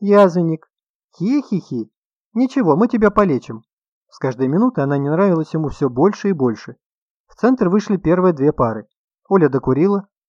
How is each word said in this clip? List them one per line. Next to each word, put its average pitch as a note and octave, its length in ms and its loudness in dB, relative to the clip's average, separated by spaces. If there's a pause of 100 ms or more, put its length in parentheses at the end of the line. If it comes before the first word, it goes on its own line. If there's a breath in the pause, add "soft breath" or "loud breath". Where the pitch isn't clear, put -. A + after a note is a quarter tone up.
язвенник. F3+ 680 2 (460)
Хи-хи-хи. F#3 720 -4 (420)
Ничего, A3+ 440 0
мы A3+ 120 2
тебя G#3+ 220 2
полечим». C3+ 520 -2 (460)
С - 100 -20
каждой C3 300 -2
минутой F3+ 360 0
она C#3 140 -2
не C#3 120 -2
нравилась E3 440 0
ему D#3 140 -2
всё C#3 200 -4
больше E3+ 420 0
и - 20 0
больше. B2 440 -4 (520)
В - 60 -20
центр A#3 340 0
вышли G3 280 0
первые F3+ 380 0
две C#3+ 180 0
пары. A2+ 340 -4 (420)
Оля F3 200 4
докурила, C#3+ 580 0 (220)